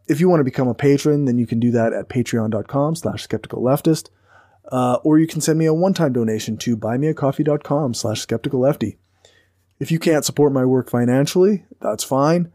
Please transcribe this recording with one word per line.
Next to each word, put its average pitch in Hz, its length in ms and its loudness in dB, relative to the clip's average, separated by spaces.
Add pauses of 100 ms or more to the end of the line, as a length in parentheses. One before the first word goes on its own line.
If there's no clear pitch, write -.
if 147 120 0
you 180 80 4
want 175 120 4
to 143 40 4
become 127 240 -2
a 120 60 0
patron, 147 520 2
then 123 120 0
you 120 80 0
can 117 140 -2
do 120 100 2
that 117 240 2
at 101 160 -8
patreon 117 400 -2
dot 107 180 -4
com 147 280 -2
slash 107 260 -6
skeptical - 400 -8
leftist. 147 480 0 (640)
Uh, 123 320 0
or 156 160 4
you 160 80 2
can 160 120 -8
send 160 200 0
me 160 80 2
a 156 60 2
one-time 170 400 0
donation 110 440 -2
to 117 180 -2
buy 110 220 -4
me 143 80 -2
a 156 80 0
coffee 139 300 -2
dot 151 200 -2
com 143 300 -2
slash 110 280 -6
skeptical 127 380 -4
lefty. 127 380 0 (840)
If 139 120 -4
you 160 80 0
can't 156 260 2
support 143 260 2
my 131 140 2
work 127 240 0
financially, 143 760 2 (140)
that's 107 240 -4
fine, 160 520 0